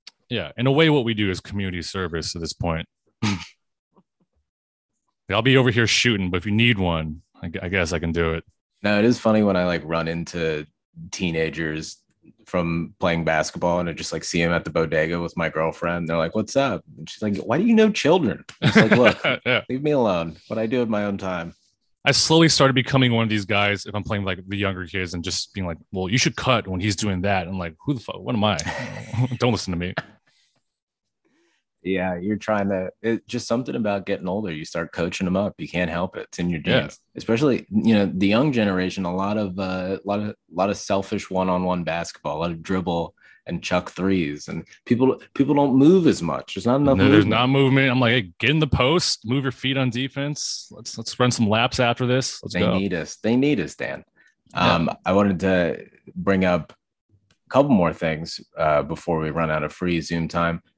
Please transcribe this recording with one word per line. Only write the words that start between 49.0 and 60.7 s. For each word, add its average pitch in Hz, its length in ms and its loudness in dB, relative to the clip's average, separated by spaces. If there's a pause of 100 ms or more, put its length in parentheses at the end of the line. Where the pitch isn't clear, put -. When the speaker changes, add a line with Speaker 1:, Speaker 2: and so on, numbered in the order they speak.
Speaker 1:
move 127 160 0
your 131 100 -2
feet 131 240 -4
on 131 140 0
defense. 139 800 -6
Let's, - 300 -16
let's - 200 -6
run 123 120 4
some 113 180 2
laps 110 300 0
after 120 260 0
this. 127 380 -2
Let's 98 100 -10
Speaker 2:
They 90 60 0
Speaker 1:
go." 90 180 2
Speaker 2:
need 98 160 -2
us. 80 220 -6
They 110 200 0
need 135 240 2
us, 76 140 -4
Dan. - 320 -10 (480)
Speaker 1:
Yeah. 87 220 4
Speaker 2:
Um, 82 160 0 (120)
I 92 100 2
wanted 98 260 2
to 87 440 0 (300)
bring 92 320 0
up 87 280 -2 (720)
a - 20 -20
couple 143 220 4
more 87 200 4
things, 80 480 -4 (160)
uh, 76 280 2
before 80 360 -4
we 78 120 -4
run 80 180 -2
out 78 140 -2
of 76 100 -6
free 90 260 -2
Zoom 82 280 -4
time. 85 340 -2 (160)